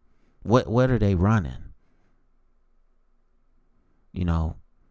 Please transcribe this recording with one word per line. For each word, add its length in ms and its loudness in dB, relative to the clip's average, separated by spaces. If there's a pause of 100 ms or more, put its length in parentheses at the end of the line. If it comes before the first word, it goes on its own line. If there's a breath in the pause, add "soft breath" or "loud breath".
(440)
What, 240 2
what 220 2
are 100 0
they 160 2
running? 580 -2 (2500)
You 100 -6
know, 320 -2 (360)